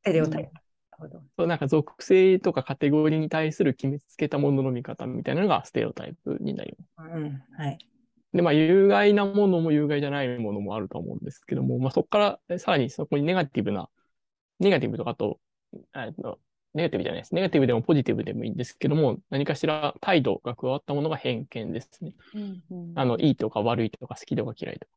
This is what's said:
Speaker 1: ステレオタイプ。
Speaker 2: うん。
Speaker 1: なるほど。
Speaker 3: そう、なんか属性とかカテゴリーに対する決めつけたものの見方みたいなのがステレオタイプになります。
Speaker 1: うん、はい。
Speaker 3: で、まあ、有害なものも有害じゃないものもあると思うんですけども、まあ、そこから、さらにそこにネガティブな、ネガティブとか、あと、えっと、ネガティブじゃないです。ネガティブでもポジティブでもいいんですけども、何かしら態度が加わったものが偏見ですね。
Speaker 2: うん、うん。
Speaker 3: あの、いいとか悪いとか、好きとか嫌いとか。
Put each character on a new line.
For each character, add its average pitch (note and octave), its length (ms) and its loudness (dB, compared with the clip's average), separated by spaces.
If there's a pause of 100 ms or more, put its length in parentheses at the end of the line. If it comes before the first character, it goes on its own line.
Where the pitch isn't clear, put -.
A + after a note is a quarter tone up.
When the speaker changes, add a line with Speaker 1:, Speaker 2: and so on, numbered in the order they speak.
Speaker 1:
ス - 40 -20
テ G3 80 2
レ D#3+ 100 4
オ D3+ 60 2
タ D#3 120 -4
イ - 40 -8
プ。 - 60 -18
Speaker 2:
う - 20 -20
ん。 - 20 -20
Speaker 1:
な - 60 -20
る - 40 -20 (340)
ほ D#3 100 -16
ど。 D#3 140 -20 (140)
Speaker 3:
そ F3 80 0
う、 - 20 2
な E3+ 100 2
ん - 20 -6
か D3 80 -2
属 D3+ 360 0
性 F#3+ 360 6
と F#3+ 140 0
か C3 100 0
カ C3+ 140 -6
テ C#3+ 140 2
ゴ D3+ 180 4
リ D#3 80 2
ー - 20 0
に D#3 100 -2
対 D#3+ 240 0
す - 100 -2
る C3+ 120 2
決 - 140 -4
め C#3+ 100 -4
つ - 180 -20
け D3+ 120 0
た D3 100 -2
も C#3+ 140 2
の C3+ 100 2
の C3+ 80 0
見 A#2+ 120 -4
方 - 240 -10
み B2 180 -6
た C3 80 -2
い - 20 0
な E3 80 0
の G#3 60 2
が - 160 2
ス - 80 -20
テ - 80 0
レ A2+ 60 0
オ A2+ 60 -6
タ - 140 -12
イ - 80 -14 (100)
プ - 160 -6
に - 140 -4
な - 100 -10
り - 120 -14 (200)
ま D#3+ 120 -18
す。 E3 40 -14
Speaker 1:
う E3 60 -8
ん、 D3 240 -8 (100)
は D3+ 160 -8
い。 C3 100 -8 (540)
Speaker 3:
で、 F3 100 2
ま E3+ 80 4
あ、 - 20 4
有 E3+ 340 6
害 G3+ 280 6
な G3+ 100 4
も G3+ 220 4
の F3+ 140 4
も D#3+ 120 2
有 D3+ 140 4
害 C#3+ 140 0
じ C#3+ 60 -2
ゃ C#3 40 -4
な C#3+ 120 -2
い B2 160 -2
も G#2+ 140 -4
の G#2 80 -4
も G2+ 140 -6
あ A2 60 -4
る G2 80 -6
と - 100 -8
思 - 160 -8
う - 20 -8
ん - 40 -8
で - 100 -10
す - 100 -18
け - 140 -6
ど C3 80 -2
も、 B2+ 160 0
ま B2+ 100 0
あ、 - 20 -2
そ - 120 0
こ - 60 -4
か G#3 300 2 (100)
ら、 F3 100 -4
さ G3+ 140 0
ら D#3+ 60 4
に C3 120 0
そ D3 160 -8
こ D3 100 -2
に C#3+ 60 0
ネ E3 120 0
ガ F3+ 120 0
テ - 140 -4
ィ G2+ 40 0
ブ G2+ 80 -2
な、 F#2+ 160 -6 (720)
ネ F#3+ 120 4
ガ E3+ 80 2
テ B2 80 -2
ィ G#2+ 40 -4
ブ - 60 -6
と - 80 -6
か、 A#2 60 -4
あ A2+ 40 -4
と、 - 260 -4 (540)
え A#2 160 -10
っ - 20 -14
と、 - 260 -12 (360)
ネ D3+ 80 -2
ガ E3+ 80 0
テ - 60 -4
ィ - 20 0
ブ F2+ 60 -4
じ - 40 -4
ゃ - 40 -4
な E2 60 -8
い - 40 -12
で - 20 -14
す。 - 100 -10
ネ F3 60 0
ガ F#3+ 80 0
テ - 80 0
ィ D3+ 60 6
ブ C3 40 4
で - 60 4
も A#2 80 2
ポ D#3 140 2
ジ C#3+ 100 2
テ - 80 0
ィ - 20 2
ブ A2 80 -4
で G#2 120 -6
も A2+ 100 -6
い A2+ 40 -6
い - 20 -6
ん - 40 -8
で - 100 -6
す - 120 -18
け - 120 -2
ど D3 80 0
も、 C#3 220 2 (120)
何 C#3 160 -2
か D#3 80 -2
し C#3 120 -4
ら D3+ 360 -2
態 F3 200 4
度 A#2+ 220 -2
が A#2+ 100 -6
加 - 120 -8
わ C3 120 -2
っ - 60 -12
た - 80 -6
も C#3+ 80 -2
の D3+ 80 -2
が D#3 80 -4
偏 B2+ 300 -6
見 A2 260 -10
で E2 80 -6
す - 100 -20 (120)
ね。 E3 100 -14 (220)
Speaker 2:
う G#3 40 -10
ん、 G3 320 -12
う F3 220 -12
ん。 E3 60 -8
Speaker 3:
あ C#3 80 0
の、 A#2+ 120 0
い D3 120 4
い C3 60 2
と A2 120 -4
か G#2+ 140 -4
悪 A#2 220 0
い G#2+ 60 -4
と - 160 -18
か、 - 80 -12
好 - 120 -18
き A#2 100 -4
と A#2+ 80 -2
か A#2+ 100 -8
嫌 - 180 -10
い - 60 -14
と - 80 -16
か。 - 100 -20